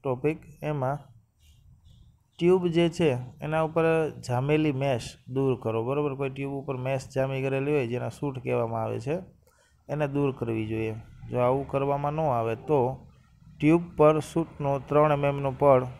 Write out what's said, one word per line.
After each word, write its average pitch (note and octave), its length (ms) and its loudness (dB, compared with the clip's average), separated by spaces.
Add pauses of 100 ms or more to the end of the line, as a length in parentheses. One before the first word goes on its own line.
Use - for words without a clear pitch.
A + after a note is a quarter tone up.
ટોપિક, C#3 340 -2 (240)
એમાં C#3+ 360 -4 (1400)
ટ્યુબ F3+ 280 4
જે E3+ 220 4
છે D#3+ 280 2 (240)
એના D#3 220 -2
ઉપર D#3+ 500 0 (160)
જામેલી D3 440 2
મેશ C3 440 -2 (120)
દૂર C3 320 0
કરો, A2+ 240 -2
બરોબર? C#3+ 300 -2
કોઈ C3+ 160 -4
ટ્યુબ C#3 220 -8
ઉપર C#3 240 -6
મેશ C3 320 -4
જામી C3+ 340 -2
કરેલી C3+ 300 -2
હોય C3+ 140 0
જેને A#2+ 240 -4
સૂટ C3+ 280 -6
કહેવામાં A#2+ 440 -2
આવે A2+ 180 -4
છે, C#3+ 180 -4 (720)
એને D3 200 -2
દૂર C#3 300 0
કરવી A2+ 280 -2
જોઈએ. A2 280 -4 (360)
જો A#2+ 80 -2
આવું C3 300 2
કરવામાં C#3+ 440 -2
ન D#3 80 -4
આવે A#2 340 0
તો C3 540 0 (520)
ટ્યુબ E3 220 4 (140)
પર D#3 240 6
સૂટનો C#3+ 580 -4
ત્રણ D3+ 340 4
એમ C#3+ 120 0
એમનો C#3 260 0
પડ C3 360 6 (140)